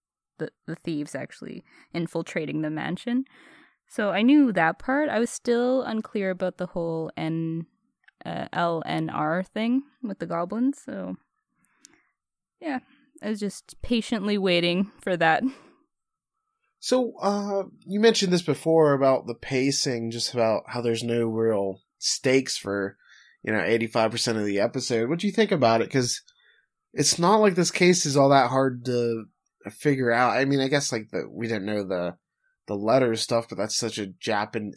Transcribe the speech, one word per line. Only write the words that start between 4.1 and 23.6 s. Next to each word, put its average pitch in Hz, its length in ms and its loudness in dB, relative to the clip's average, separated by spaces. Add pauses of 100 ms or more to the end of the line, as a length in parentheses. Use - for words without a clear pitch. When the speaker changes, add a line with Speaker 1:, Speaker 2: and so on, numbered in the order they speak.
Speaker 1:
I 185 100 0
knew 269 300 6
that 170 260 2
part. 285 320 -2
I - 80 -2
was 233 140 0
still 247 500 0
unclear 214 480 -4
about 180 280 -4
the 180 100 -6
whole 165 500 -4
N, 165 480 -4 (580)
uh, - 300 -8
L 170 320 -2
N 160 240 -4
R 156 320 -2
thing 233 400 -2 (220)
with 202 160 -8
the 170 80 -6
goblins. 196 580 -2
So, 185 300 -8 (1500)
yeah, 285 180 -6 (440)
I 208 60 -4
was 214 100 -4
just - 420 -8
patiently 214 560 0
waiting 180 540 2 (100)
for 185 160 -2
that. 160 240 4 (1400)
Speaker 2:
So, 247 400 0
uh, 202 440 -2 (220)
you 196 140 -4
mentioned 214 320 4
this 175 120 2
before 156 500 4
about 135 320 4
the 117 100 -6
pacing, 131 760 -2
just 117 220 -6
about 113 340 2
how 127 140 -8
there's 117 220 0
no 117 220 0
real 110 560 0 (160)
stakes - 600 0
for, 98 380 -4 (480)
you 110 80 -4
know, 107 120 0